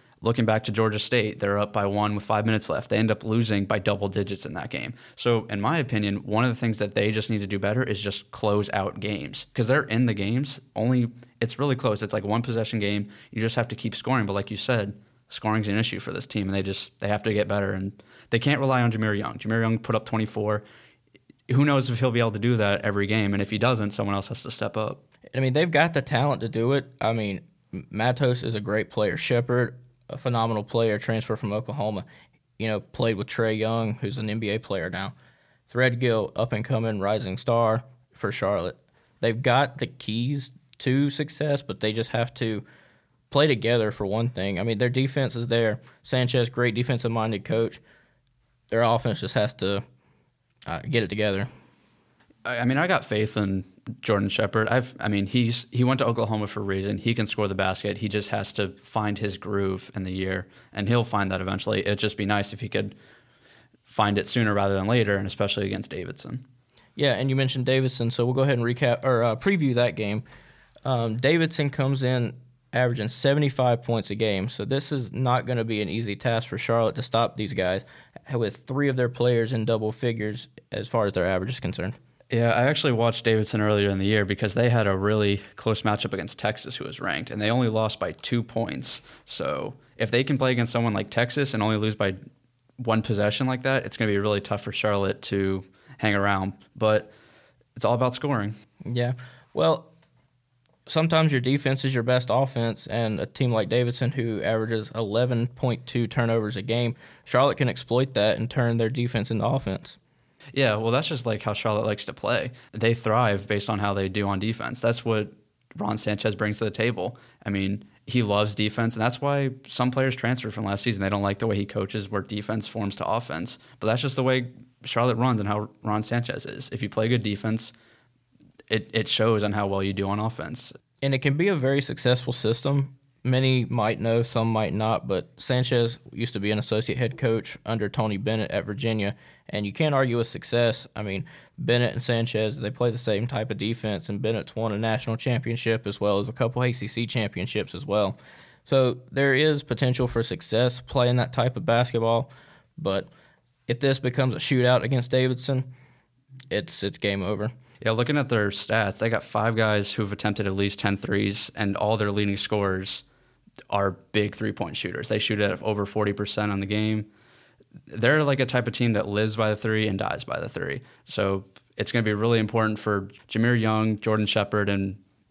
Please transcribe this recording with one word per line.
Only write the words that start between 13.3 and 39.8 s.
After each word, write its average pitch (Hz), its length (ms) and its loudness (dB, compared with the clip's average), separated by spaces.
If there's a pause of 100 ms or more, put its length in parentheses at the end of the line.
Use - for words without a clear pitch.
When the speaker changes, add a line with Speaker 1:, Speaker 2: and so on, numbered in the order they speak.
Speaker 1:
You 107 100 -4
just 113 160 0
have 117 100 2
to 107 80 -10
keep - 200 -4
scoring. 123 300 0
But 98 60 -2
like 101 180 -2
you 113 60 -6
said, 104 380 0 (340)
scoring's 107 400 -2
an 101 80 0
issue 117 240 0
for - 140 -8
this - 120 -8
team, 101 220 -4
and 98 80 0
they 95 80 0
just, - 360 -6
they 101 100 -2
have 104 140 0
to 110 100 0
get 104 160 0
better. 101 240 0
And 95 180 -4 (380)
they 117 100 2
can't 143 220 2
rely 131 200 4
on 117 120 4
Jameer 107 240 0
Young. 98 220 -4
Jameer 110 200 0
Young 113 180 2
put - 160 -2
up 107 120 0
twenty-four. 107 580 -2 (880)
Who 139 140 6
knows 135 240 2
if 117 100 -2
he'll 127 120 2
be 120 100 4
able 113 100 2
to 107 80 -4
do 120 160 4
that 101 300 2
every 101 220 0
game? 104 260 2
And 101 80 0
if 101 80 -4
he 107 80 0
doesn't, 110 340 2
someone 101 240 -2
else 98 140 -4
has - 140 -8
to - 80 -8
step - 260 -6
up. 110 260 -4 (320)
Speaker 2:
I 131 60 0
mean, 135 100 2
they've 160 180 2
got 160 240 4
the 147 80 2
talent 135 380 2
to 113 80 -4
do 117 240 0
it. 139 140 2 (160)
I 110 100 2
mean, 104 300 -2 (320)
M-, - 180 -10
Matos 123 500 0
is 113 140 -4
a 104 60 -4
great 101 280 -2
player. 107 280 0
Shepard, 120 580 0 (340)
a - 80 -10
phenomenal 113 460 0
player, 113 340 2
transfer 110 380 -2
from 104 160 -4
Oklahoma, 104 540 -4 (540)
you 113 80 -4
know, 107 120 -2
played 113 380 0
with 104 100 -4
Trae 110 300 0
Young, 113 380 0
who's 117 220 -6
an 110 120 -4
N 110 100 -2
B 107 120 -2
A 110 80 0
player 92 300 -4
now. 92 240 -6 (560)
Threadgill, 120 680 2
up-and-coming 113 640 -2
rising 101 360 -2
star 117 460 2 (300)
for 101 180 -4
Charlotte. 95 460 -2 (420)
They've 113 220 0
got 127 380 2
the - 80 -4